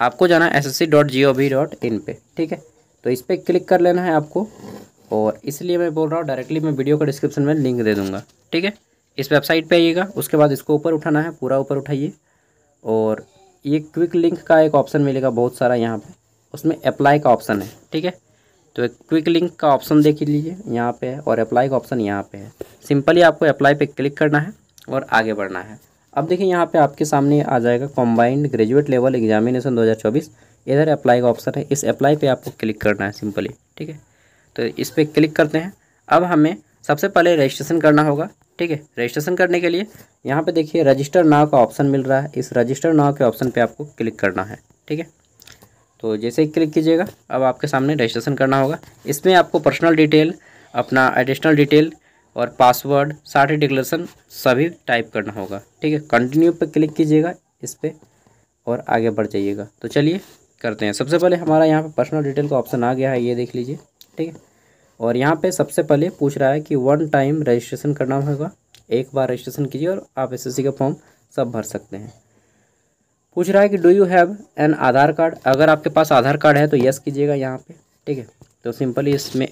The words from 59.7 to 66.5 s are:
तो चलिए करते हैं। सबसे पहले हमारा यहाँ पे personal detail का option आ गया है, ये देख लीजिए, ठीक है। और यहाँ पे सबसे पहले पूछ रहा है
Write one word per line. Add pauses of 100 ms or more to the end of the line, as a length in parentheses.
तो
चलिए (400)
करते
हैं।
सबसे
पहले
हमारा
यहाँ
पे
personal
detail
का
option
आ
गया
है,
ये
देख
लीजिए, (380)
ठीक
है। (480)
और
यहाँ
पे
सबसे
पहले
पूछ
रहा
है